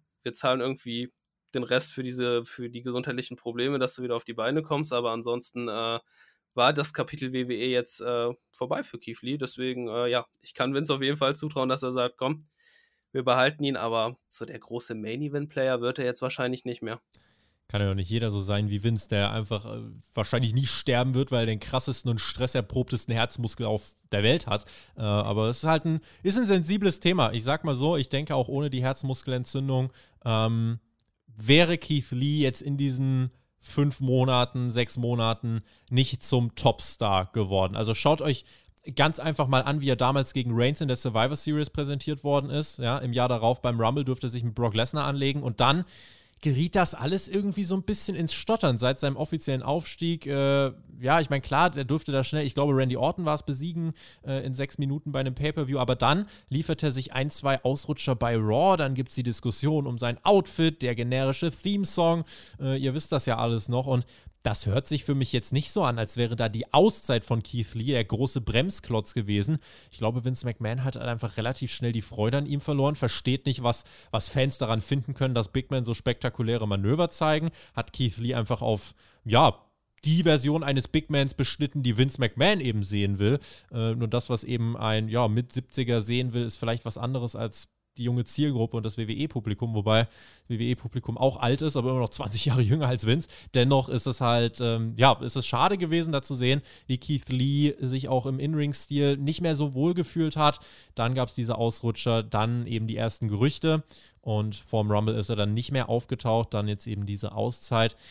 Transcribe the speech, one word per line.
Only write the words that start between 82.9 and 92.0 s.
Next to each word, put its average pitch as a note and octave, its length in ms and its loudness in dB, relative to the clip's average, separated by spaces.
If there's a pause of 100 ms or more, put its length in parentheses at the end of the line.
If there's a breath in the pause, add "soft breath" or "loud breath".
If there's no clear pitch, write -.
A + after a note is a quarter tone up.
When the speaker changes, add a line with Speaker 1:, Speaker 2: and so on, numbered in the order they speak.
Speaker 2:
will. A#2 220 4 (320 loud breath)
Äh, A2+ 240 -2
nur A#2+ 100 -2
das, A#2+ 240 -2
was A#2+ 140 -2
eben A#2 320 -2
ein, A2 320 0
ja, A#2 180 2
Mit-siebziger A#2+ 760 0
sehen A#2+ 320 -2
will, A#2+ 100 0
ist A2 140 -8
vielleicht A#2 260 -4
was A#2 140 -8
anderes A#2+ 360 -4
als A2 320 -8 (300)
die A#2+ 80 -6
junge B2 200 0
Zielgruppe B2+ 520 0
und A2+ 80 -4
das A2 140 -6
W A2 100 -4
W A2+ 60 -2
E-Publikum, A2+ 600 -4
wobei A2 340 4 (400 loud breath)
W A#2 100 -4
W A#2 120 0
E-Publikum A#2+ 480 -4
auch C3 180 2
alt C3 260 0
ist, D3 140 0
aber B2+ 140 0
immer C3 100 0